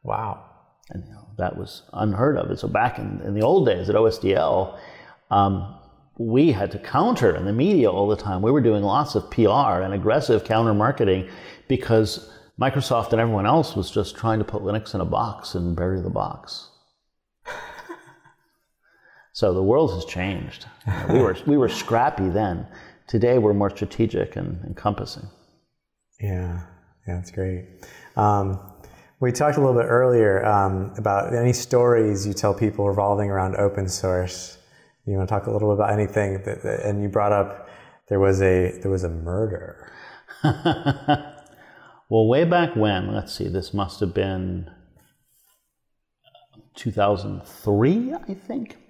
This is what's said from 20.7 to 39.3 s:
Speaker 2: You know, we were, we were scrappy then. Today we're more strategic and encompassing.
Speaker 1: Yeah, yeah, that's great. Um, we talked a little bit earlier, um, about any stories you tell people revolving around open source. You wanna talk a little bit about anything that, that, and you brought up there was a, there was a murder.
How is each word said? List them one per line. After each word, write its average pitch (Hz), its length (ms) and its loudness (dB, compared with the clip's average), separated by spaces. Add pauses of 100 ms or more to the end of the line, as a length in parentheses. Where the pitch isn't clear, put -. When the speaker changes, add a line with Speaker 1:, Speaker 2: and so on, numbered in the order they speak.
Speaker 2:
You 101 80 -2
know, 87 200 -6
we 123 80 6
were, 98 160 2 (100)
we 147 100 4
were 123 120 4
scrappy 117 580 0
then. 90 400 -2 (400)
Today 120 300 2
we're 107 160 4
more 101 160 2
strategic - 680 -4
and 87 300 -6
encompassing. - 580 -6 (960)
Speaker 1:
Yeah, 90 420 -4 (460)
yeah, 90 80 -6
that's 90 160 -10
great. 92 340 -6 (520)
Um, 101 420 2 (640)
we 127 100 0
talked 147 260 0
a 151 40 2
little 131 140 4
bit 117 120 2
earlier, 117 580 4
um, 95 520 0
about 101 360 0
any 120 200 2
stories 113 760 2
you 101 60 -2
tell 101 200 0
people 101 360 0
revolving 101 400 0
around 95 260 -2
open 101 320 0
source. 92 720 -4 (480)
You 101 100 -4
wanna 95 120 -2
talk 101 200 -2
a 110 40 -4
little 104 180 0
bit 101 60 4
about 104 180 2
anything 98 500 0
that, 101 200 -8
that, 107 180 -4
and 101 200 -2
you 101 60 -4
brought 104 240 0
up 101 380 -2 (400)
there 101 100 2
was 95 220 4
a, 92 400 2
there 95 100 -2
was 92 140 -2
a 85 40 -2
murder. 87 800 -6 (540)